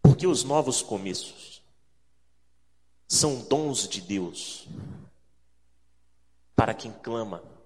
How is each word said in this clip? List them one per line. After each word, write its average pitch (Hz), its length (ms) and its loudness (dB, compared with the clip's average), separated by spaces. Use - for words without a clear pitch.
Porque 143 260 8
os 131 160 2
novos 135 400 0
começos - 760 -8
são 135 340 0
dons 139 480 -2
de 101 100 -8
Deus 90 680 -8
para 113 180 4
quem 113 180 -10
clama. 110 520 -8